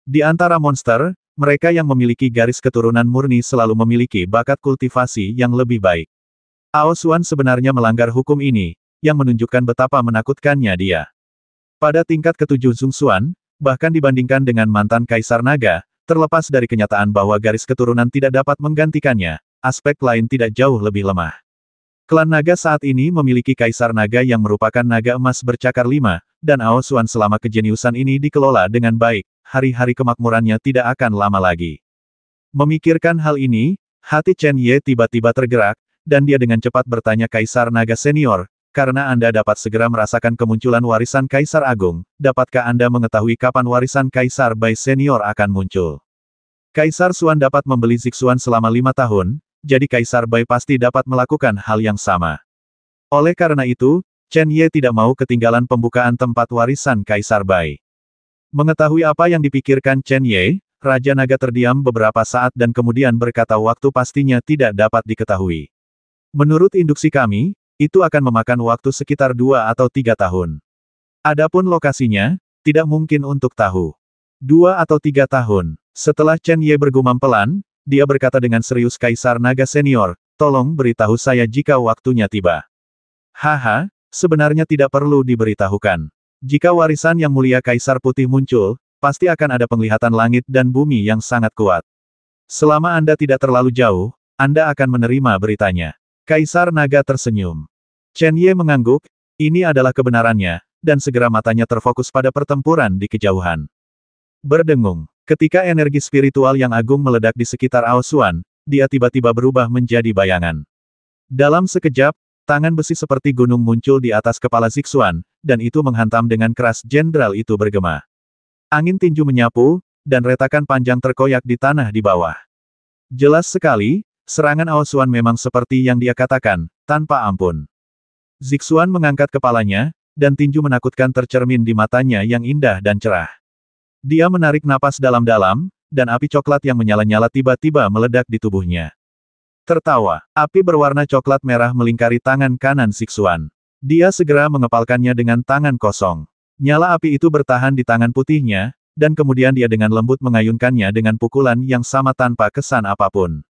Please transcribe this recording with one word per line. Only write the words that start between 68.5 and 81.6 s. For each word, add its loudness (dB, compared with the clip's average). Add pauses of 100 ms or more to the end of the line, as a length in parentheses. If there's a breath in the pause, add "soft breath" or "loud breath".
waktu 0
sekitar -2
dua 2
atau 0
tiga 0
tahun. -2 (640)
Adapun 0
lokasinya, 0 (320)
tidak 2
mungkin -2
untuk -2
tahu." -2 (480)
Dua 4
atau 2
tiga 0
tahun. 0 (160)
Setelah 0
Chen 0
Ye 4
bergumam 2
pelan, 0 (220)
dia 2
berkata 0
dengan 0
serius, -2
"Kaisar -2
Naga 0
Senior, 0 (220)
tolong 2
beritahu 0
saya 0
jika 0